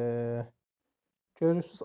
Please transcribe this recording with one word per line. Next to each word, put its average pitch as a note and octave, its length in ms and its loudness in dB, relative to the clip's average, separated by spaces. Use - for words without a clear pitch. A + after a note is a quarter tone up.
görürsüz, E3 440 2